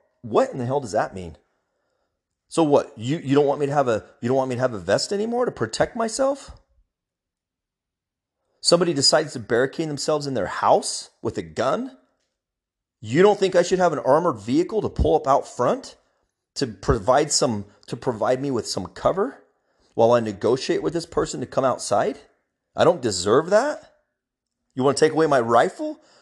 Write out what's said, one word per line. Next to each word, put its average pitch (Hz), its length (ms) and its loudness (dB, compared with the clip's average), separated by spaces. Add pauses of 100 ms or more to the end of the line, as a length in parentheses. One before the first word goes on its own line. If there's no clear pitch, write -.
(220)
what 127 280 0
in 147 80 -10
the 120 80 -6
hell 135 140 -2
does 110 120 -10
that 120 220 -2
mean? 87 220 -14 (1120)
So - 140 0
what? 143 340 2
You, 127 220 -4
you 135 160 -2
don't 139 120 4
want 139 140 -2
me 143 60 -2
to 139 60 -4
have 143 160 0
a, 107 160 -2 (160)
you 117 80 -4
don't 131 80 0
want 131 140 -2
me 123 60 -6
to 120 40 -6
have 127 120 0
a 107 60 -8
vest 95 340 -2
anymore 233 320 -2
to - 60 -4
protect - 460 -4
myself? 269 540 -4 (2000)
Somebody 175 340 2
decides 147 400 2
to 127 60 -10
barricade 131 480 -2
themselves 147 380 -4
in 135 80 -6
their 98 120 -2
house - 640 0 (100)
with - 180 -8
a 101 40 -4
gun? 135 540 -4 (1040)
You 117 220 2
don't 202 160 6
think 190 160 0
I 175 80 6
should 175 160 0
have 180 140 2
an 135 80 -2
armored 147 380 2
vehicle 156 440 -2
to 120 60 -2
pull 156 260 0
up 143 120 0
out 135 200 2
front 180 500 -4 (580)
to 135 120 -4
provide 127 640 0
some, 110 360 -2 (200)
to - 100 -12
provide 120 440 -2
me 143 100 -4
with 117 160 -4
some 95 200 -8
cover 190 580 -4 (500)
while 113 180 4
I 120 80 4
negotiate 113 600 -2
with 156 100 -4
this 160 140 -6
person 151 340 -4
to 127 60 -8
come - 180 -2
outside? 127 540 -2 (560)
I 113 100 2
don't 156 180 4
deserve 110 480 0
that? 254 420 0 (800)
You 127 100 0
wanna 135 120 2
take 156 160 4
away 156 140 2
my 143 140 4
rifle? 160 600 2 (220)